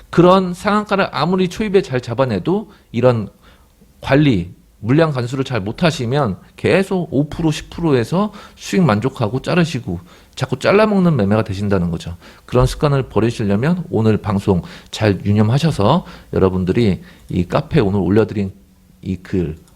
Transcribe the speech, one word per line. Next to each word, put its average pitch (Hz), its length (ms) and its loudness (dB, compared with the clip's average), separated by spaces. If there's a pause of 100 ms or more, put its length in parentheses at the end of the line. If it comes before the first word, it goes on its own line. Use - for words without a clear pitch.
그런 180 460 4
상한가를 208 560 -2
아무리 180 380 0
초입에 196 340 0
잘 127 180 -4
잡아내도 123 720 -2 (220)
이런 117 360 2 (720)
관리, 131 520 2 (260)
물량 151 320 2
간수를 131 320 -4
잘 123 180 -6
못하시면 120 760 -2 (160)
계속 180 560 0
오 147 180 0
프로, 165 220 -2
십 - 180 -6
프로에서 160 640 0 (220)
수익 294 300 0
만족하고 131 580 0
자르시고 147 560 -2 (380)
자꾸 - 240 -6
잘라먹는 196 560 2
매매가 107 260 2
되신다는 98 480 -2
거죠. 85 260 -8 (300)
그런 123 200 2
습관을 139 420 0
버리시려면 117 840 0
오늘 107 280 2
방송 98 440 0 (300)
잘 101 320 0
유념하셔서 110 840 2 (260)
여러분들이 92 680 0 (260)
이 90 180 -2
카페에 143 360 0
오늘 101 160 0
올려드린 101 540 0 (500)
이 92 140 -6
글 82 400 -4 (200)